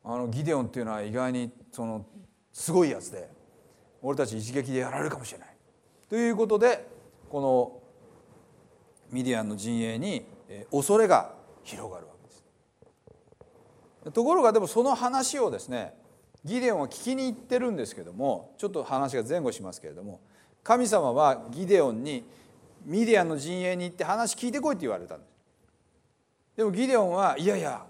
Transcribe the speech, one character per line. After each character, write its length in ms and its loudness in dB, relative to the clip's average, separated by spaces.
「あ 120 -6
の、 100 -4
ギ 160 -4
デ 100 2
オ 80 2
ン 60 -2
っ 20 -8
て 100 -8
い 40 -4
う 20 -4
の 60 -4
は 100 -4
意 100 -6
外 220 -2
に、 180 -4
そ 140 -8
の、 200 -8
す 180 -6
ご 140 6
い 60 0
や 100 -6
つ 100 -14
で、 180 -12
俺 160 -4
た 100 0
ち 100 -8
一 160 -8
撃 180 -4
で 80 -2
や 120 -4
ら 80 -4
れ 60 -2
る 40 -4
か 80 -8
も 80 -14
し 80 -12
れ 60 -18
な 60 -20
い」 120 -20
と 60 -4
い 140 2
う 60 0
こ 120 2
と 120 4
で、 280 4
こ 120 -4
の 400 2
ミ 120 -4
デ 80 0
ィ 80 0
ア 20 -2
ン 80 -4
の 60 -4
陣 260 -2
営 160 -4
に、 280 -4
え 220 -16
ー、 60 -4
恐 220 4
れ 100 6
が 260 6
広 280 -12
が 80 -14
る 80 -18
わ 140 -20
け 60 -20
で 60 -20
す。 1800 -20
と 100 2
こ 120 4
ろ 80 6
が、 100 8
で 60 6
も 80 0
そ 160 2
の 100 4
話 460 0
を 100 2
で 100 -4
す 100 -14
ね、 280 -8
ギ 180 -4
デ 100 2
オ 60 0
ン 40 -2
は 60 -4
聞 160 -14
き 120 -2
に 100 -4
行 100 -4
っ 40 -18
て 180 -2
る 140 0
ん 40 -2
で 120 -4
す 80 -14
け 80 -12
ど 100 -14
も、 460 -4
ち 60 -6
ょ 20 -2
っ 20 -2
と 140 -4
話 340 -2
が 60 -2
前 160 -2
後 120 -2
し 120 -12
ま 100 -10
す 80 -18
け 60 -16
れ 60 -14
ど 100 -16
も、 180 -14
神 220 4
様 260 2
は 380 4
ギ 160 -6
デ 160 8
オ 100 4
ン 120 -4
に、 200 -6
「ミ 180 0
デ 100 4
ィ 60 8
ア 40 4
ン 60 0
の 80 -2
陣 240 -4
営 140 0
に 100 -4
行 80 -8
っ 20 -20
て 80 -6
話 320 -2
聞 140 -6
い 20 -4
て 80 -4
こ 120 0
い」 60 0
っ 0 -
て 40 -8
言 100 -2
わ 80 -4
れ 80 -12
た 80 -12
ん 60 -20
で 40 -20
す。 100 -20
で 80 0
も 80 2
ギ 160 0
デ 80 2
オ 100 6
ン 60 0
は、 280 2
「い 60 -4
や 120 2
い 40 -4
や 280 -8